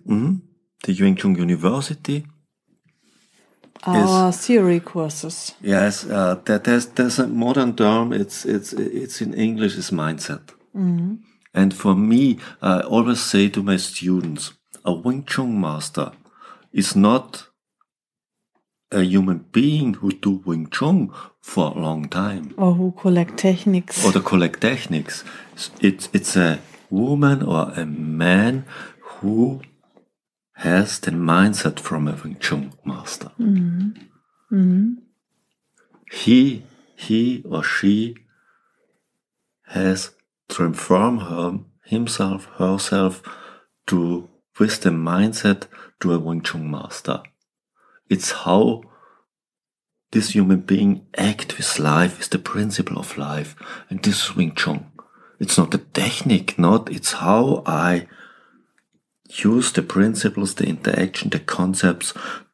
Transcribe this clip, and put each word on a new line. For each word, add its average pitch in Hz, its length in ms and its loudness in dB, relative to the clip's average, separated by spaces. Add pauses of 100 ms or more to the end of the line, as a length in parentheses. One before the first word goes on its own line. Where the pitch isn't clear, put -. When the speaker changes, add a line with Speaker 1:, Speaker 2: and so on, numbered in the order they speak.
Speaker 1:
Mm-hmm. 127 300 0 (440)
The 92 180 -2
Wing 98 140 6
Chun 95 220 2
University 120 880 -2 (1600)
Speaker 2:
Our 185 460 4
Speaker 1:
is 175 140 -6
Speaker 2:
theory 185 360 4
courses. 160 800 -8
Speaker 1:
Yes, 101 440 2
uh, 95 420 0
that, 104 180 0
there's, 120 220 2
there's 123 340 0
a 123 80 0
modern 120 480 0
term. 117 360 4
It's, 104 320 -4
it's, - 280 -2
it's - 480 -6
in 113 140 -6
English. 110 420 0
Is 92 160 -6
mindset. 78 560 -6 (260)
Speaker 2:
Mm-hmm. 180 400 -2 (400)
Speaker 1:
And 95 180 4
for 98 220 0
me, 113 440 4 (220)
I 92 200 2
always 117 400 0
say 101 300 2
to 101 120 -4
my 98 140 0
students, 87 760 -4 (320)
a 87 80 -2
Wing 123 320 -4
Chun 120 360 -2
master 76 500 -4 (600)
is - 240 0
not 107 500 2 (1500)
a 98 100 2
human 92 500 2
being 139 420 2
who 95 180 -2
do 95 320 -2
Wing 80 260 -4
Chun 151 400 2 (300)
for - 320 -2
a - 60 -8
long 78 300 -4
time. 95 480 -6
Speaker 2:
Or 185 180 4
who 180 180 0
collect 175 440 2
techniques. 185 680 0
Speaker 1:
Or 98 80 4
to - 80 2
collect 87 400 0
techniques. 107 640 -2 (560)
It's, - 320 2
it's - 240 -2
a 80 240 2 (300)
woman 139 520 2
or 85 340 -2
a 82 80 -4
man 82 800 2 (360)
who 117 600 -2 (920)
has 92 460 0
the - 100 -4
mindset 87 720 2
from 76 280 -4
a 76 40 -4
Wing 76 260 -12
Chun 69 340 -6 (120)
master. - 460 -12 (100)
Speaker 2:
Mm-hmm. 185 480 2 (680)
Mm-hmm. 190 360 4 (1200)
Speaker 1:
He, 127 500 4 (340)
he 120 520 0
or 80 160 -4
she 110 520 0 (1500)
has 95 440 -2 (360)
transformed 95 720 0
her, 87 360 -6 (260)
himself, 104 640 -2 (100)
herself 95 640 0 (680)
to, 87 400 -2 (300)
with 107 240 2
the 92 80 4
mindset 95 720 0 (360)
to 90 120 0
a 85 60 2
Wing 82 240 -4
Chun 78 280 -8
master. - 520 -8 (880)
It's - 220 0
how 175 520 2 (1300)
this 107 180 2
human 95 300 4
being 101 440 2 (140)
act - 400 -2
with - 220 -4
life, 78 400 2
is - 80 -8
the - 100 -2
principle - 600 -4
of - 200 -10
life. 73 380 -8 (340)
And 95 120 -8
this 98 220 0
is - 120 -6
Wing 82 180 0
Chun. - 320 -2 (540)
It's - 180 0
not 82 140 2
the - 60 0
technique, - 800 -2
not, 101 340 2
it's - 240 -6
how 113 520 2
I 87 400 0 (1200)
use 117 440 2
the - 100 0
principles, 101 720 0
the - 140 0
interaction, - 640 -2
the - 100 -2
concepts 92 720 -2 (400)